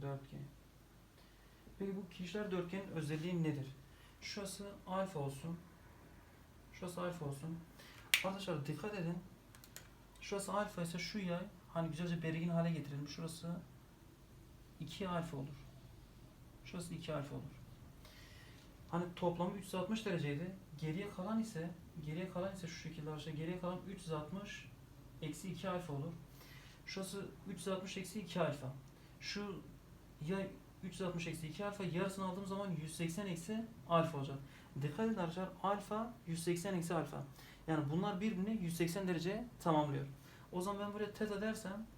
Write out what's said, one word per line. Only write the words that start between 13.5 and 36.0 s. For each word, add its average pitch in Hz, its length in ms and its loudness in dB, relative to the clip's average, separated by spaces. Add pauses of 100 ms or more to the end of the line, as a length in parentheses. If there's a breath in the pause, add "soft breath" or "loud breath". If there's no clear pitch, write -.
iki 185 280 -2
alfa 170 280 2
olur. 139 120 -2 (1300)
Burası 170 200 -2
iki 151 200 -2
alfa 139 200 0
olur. 127 80 -2 (1500 loud breath)
Hani 175 160 2 (120)
toplamı 185 420 2
üç 185 60 -6
yüz - 100 -4
altmış 208 320 2
dereceydi. 156 460 2 (260)
Geriye 160 380 0
kalan 214 240 4
ise, 165 300 0 (360)
geriye 175 220 0
kalan 190 240 0
ise 175 140 -4
şu - 140 -6
şekilde 156 300 -4
arkadaşlar, 151 220 -2
geriye 165 280 0
kalan 175 180 2 (100)
üç 196 100 -4
yüz 160 140 -2
altmış 175 560 -2 (540)
eksi 160 300 -2
iki 190 160 -2
alfa 175 240 0
olur. 143 200 0 (720 loud breath)
Şurası 190 400 -2 (220)
üç 190 100 -4
yüz - 100 -2
altmış 190 280 0
eksi 190 240 -2
iki 180 200 0
alfa. 143 260 4 (540 loud breath)
Şu 202 420 -2 (640)
ya 190 120 4 (440)
üç 185 100 -4
yüz - 100 -2
altmış 165 240 2
eksi 156 220 -2
iki 202 160 -2
alfa, 202 200 0
yarısını 190 400 4
aldığım 185 220 0
zaman 196 240 0 (120)
yüz 156 140 -4
seksen 170 300 2
eksi 214 380 0 (240)
alfa 160 300 8
olacak. 135 200 0 (440 loud breath)
Dikkat 214 240 4
edin 220 100 4
arkadaşlar, 180 320 2 (140)
alfa 208 520 4 (120)